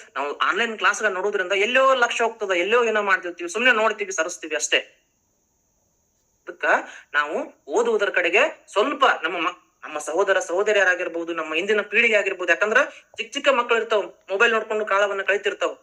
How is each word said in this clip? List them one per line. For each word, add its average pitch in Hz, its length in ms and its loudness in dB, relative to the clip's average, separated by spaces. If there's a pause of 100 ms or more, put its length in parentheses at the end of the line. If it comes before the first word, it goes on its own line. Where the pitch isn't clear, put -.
(160)
ನಾವು 139 220 -6
ಆನ್‌ಲೈನ್ 202 400 0
ಕ್ಲಾಸ್‌ಗಳನ್ನ 202 380 0
ನೋಡೋದ್ರಿಂದ 185 360 -2
ಎಲ್ಲೋ 247 420 4
ಲಕ್ಷ್ಯ 240 300 0
ಹೋಗ್ತದ, 214 280 -2
ಎಲ್ಲೋ 202 320 2
ಏನೋ 214 180 0
ಮಾಡ್ತಿರ್ತೀವಿ, 175 480 -2
ಸುಮ್ನೆ 247 220 2
ನೋಡ್ತೀವಿ, 214 400 0
ಸರಿಸ್ತೀವಿ 160 440 -6
ಅಷ್ಟೇ. - 420 -4 (1400)
ಅದಕ್ಕ - 240 -12 (480)
ನಾವು 165 540 -4
ಓದುವುದರ 196 420 0
ಕಡೆಗೆ 190 640 2
ಸ್ವಲ್ಪ 269 340 2
ನಮ್ಮ 175 340 0
ಮ-, 175 180 -4 (260)
ನಮ್ಮ 147 160 -10
ಸಹೋದರ 185 400 0
ಸಹೋದರಿಯರಾಗಿರ್ಬೋದು, 180 920 0
ನಮ್ಮ 160 200 -6
ಇಂದಿನ 202 280 0
ಪೀಳಿಗೆ 220 340 2
ಆಗಿರ್ಬೋದು, 185 360 0
ಯಾಕಂದ್ರ 208 260 2 (400)
ಚಿಕ್ಕ - 160 -12
ಚಿಕ್ಕ 277 160 0
ಮಕ್ಕಳು 240 280 2
ಇರ್ತಾವ, 220 240 0
ಮೊಬೈಲ್ 196 520 0
ನೋಡ್ಕೊಂಡು 214 320 -2
ಕಾಲವನ್ನ 196 360 0
ಕಳೀತಿರ್ತಾವ, 190 600 -2